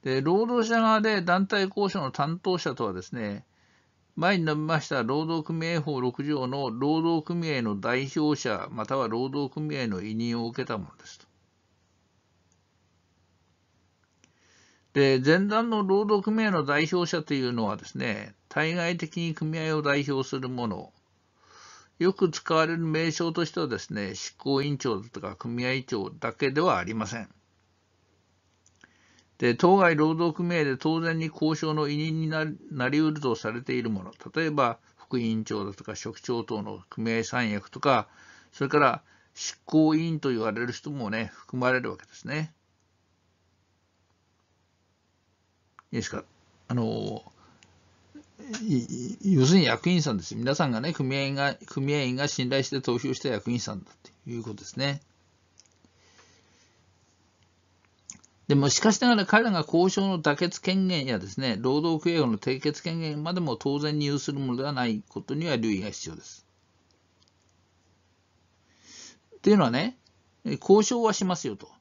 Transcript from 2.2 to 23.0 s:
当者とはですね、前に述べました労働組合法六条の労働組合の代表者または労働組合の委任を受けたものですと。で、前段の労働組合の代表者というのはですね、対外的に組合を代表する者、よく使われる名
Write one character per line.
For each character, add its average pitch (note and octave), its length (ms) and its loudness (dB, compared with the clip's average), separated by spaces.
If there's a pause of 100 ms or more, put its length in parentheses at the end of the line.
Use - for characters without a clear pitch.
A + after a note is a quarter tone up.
当 F#3 180 0
者 D3+ 160 -2
と A2+ 120 -2
は G2 80 -2
で F2+ 80 -6
す - 120 -12
ね、 G#2+ 320 -6 (720)
前 F#3 220 2
に E3 80 0
述 D3+ 100 2
べ D3+ 60 -2
ま D#3 180 0
し - 80 -8
た C3 160 0
労 C#3 220 0
働 D#3+ 200 -2
組 E3 300 -4
合 D#3 60 0
法 C#3 180 -4
六 B2 240 -2
条 C#3+ 240 -2
の C3 240 -2
労 D3 300 0
働 E3 240 0
組 E3+ 280 -2
合 B2+ 80 -2
の G#2 200 -2
代 B2+ 340 0
表 D3+ 240 2
者 G2 320 -4
ま G#2+ 140 -6
た C3+ 100 -4
は B2 140 0
労 A#2+ 200 -2
働 C#3 240 -4
組 D3+ 240 -6
合 B2+ 100 -2
の F#2+ 140 -4
委 A2 140 -6
任 A#2 240 -2
を A#2 80 -4
受 A#2+ 160 -6
け - 20 -4
た A2+ 120 -4
も F2+ 80 -6
の - 120 -20
で - 80 -20
す - 140 -20
と。 - 60 -20 (3750)
で、 C3+ 300 6
前 F3 240 6
段 A3+ 220 0
の G#3+ 160 2
労 G3 200 4
働 G3+ 180 2
組 A3 220 2
合 G#3 60 2
の D#3+ 120 2
代 D3 280 2
表 F3 180 2
者 E3+ 120 0
と D3 120 -4
い C3+ 80 0
う B2 120 0
の A#2 120 0
は G2+ 100 -2
で - 100 -14
す - 120 -12
ね、 G#2 360 -4 (160)
対 D#3+ 260 -2
外 F3 220 -2
的 E3 200 -6
に E3 180 -2
組 D#3 240 -4
合 D#3 180 0
を D3+ 40 0
代 C#3+ 260 2
表 C3+ 200 -2
す C#3 120 -4
る B2+ 100 -6
者、 A#2+ 420 -6 (1080)
よ F#3 140 4
く F#3 160 2
使 - 260 -4
わ D#3+ 100 4
れ E3 120 -2
る E3 80 -2
名 D#3+ 260 0